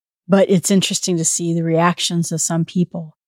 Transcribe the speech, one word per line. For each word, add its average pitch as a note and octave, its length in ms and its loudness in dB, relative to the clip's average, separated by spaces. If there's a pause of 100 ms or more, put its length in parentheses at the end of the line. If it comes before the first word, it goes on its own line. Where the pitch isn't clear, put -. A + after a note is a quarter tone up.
(280)
But G3 220 4
it's F#3+ 220 2
interesting F#3 460 0
to E3 80 -2
see E3+ 280 -2
the E3 100 -2
reactions E3+ 680 0
of D#3+ 100 -4
some E3 240 -2
people. F3 520 -4 (100)